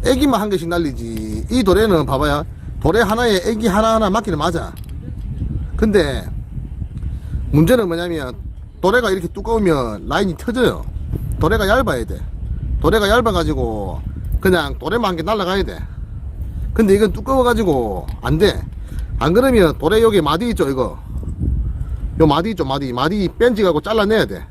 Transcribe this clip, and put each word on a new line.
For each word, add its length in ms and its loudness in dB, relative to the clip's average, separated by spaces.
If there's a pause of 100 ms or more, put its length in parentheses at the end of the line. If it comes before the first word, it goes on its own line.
애기만 360 4
한 100 -2
개씩 180 -2
날리지. 800 -4
이 120 2
도래는 440 4
봐봐요. 380 0 (360)
도래 200 2
하나에 360 2 (100)
애기 200 0
하나하나 440 2
맞기는 280 0
맞아. 340 -2 (1040)
근데 480 2 (1300)
문제는 380 6
뭐냐면 460 -4 (460)
도래가 300 2
이렇게 180 -2
두꺼우면 800 -2
라인이 280 0
터져요. 480 0 (560)
도래가 280 2
얇아야 360 2
돼. 140 -8 (600)
도래가 280 4
얇아가지고 920 0 (400)
그냥 380 2
도래만 320 0
한 60 -2
개 60 -4
날라가야 420 0
돼. 140 -8 (960)
근데 200 6
이건 180 2
두꺼워가지고 920 0 (160)
안 160 0
돼. 220 4 (600)
안 120 2
그러면 460 6
도래 240 2
여기 180 4
마디 300 0
있죠, 180 0
이거. 300 -2 (1200)
요 60 8
마디 240 2
있죠, 140 -2
마디. 280 -4
마디 360 0 (100)
뺀지 260 4
갖고 160 4
잘라내야 460 2
돼. 240 -10